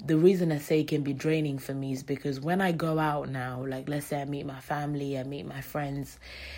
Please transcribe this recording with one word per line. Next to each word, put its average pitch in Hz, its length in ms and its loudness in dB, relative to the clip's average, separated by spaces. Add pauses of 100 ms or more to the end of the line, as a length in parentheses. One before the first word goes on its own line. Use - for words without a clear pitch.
the 156 120 4
reason 175 340 8
I 151 80 2
say 156 220 2
it 151 80 0
can 147 140 2
be 139 100 0
draining 151 480 0
for 139 120 -8
me 135 200 -4
is 131 100 -4
because 139 380 -4
when 170 200 2
I 185 120 4
go 160 260 2
out 147 300 0
now, 127 360 -4
like, 135 240 -4
let's 147 180 -2
say 143 140 -2
I 139 40 -2
meet 143 220 -4
my 135 120 -8
family, 147 580 -2
I 131 60 -2
meet 139 240 -6
my 139 140 -8
friends, 139 580 -4 (400)